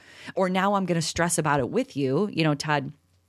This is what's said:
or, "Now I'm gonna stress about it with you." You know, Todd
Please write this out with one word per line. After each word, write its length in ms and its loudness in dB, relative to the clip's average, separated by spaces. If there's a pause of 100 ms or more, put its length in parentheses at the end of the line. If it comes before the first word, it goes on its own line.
(360)
or, 140 2
"Now 240 2
I'm 140 0
gonna 160 0
stress 340 0
about 220 2
it 100 0
with 260 -4
you." 380 0
You 100 0
know, 120 4
Todd 360 -2 (380)